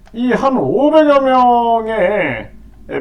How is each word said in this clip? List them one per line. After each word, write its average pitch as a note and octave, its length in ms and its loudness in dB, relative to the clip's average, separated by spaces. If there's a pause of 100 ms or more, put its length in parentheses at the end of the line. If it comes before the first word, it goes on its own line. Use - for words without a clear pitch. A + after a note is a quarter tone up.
(120)
이 A#3+ 200 -4
한 C4 240 0
오백여 C#4+ 640 2
명의 A3+ 1300 0 (500)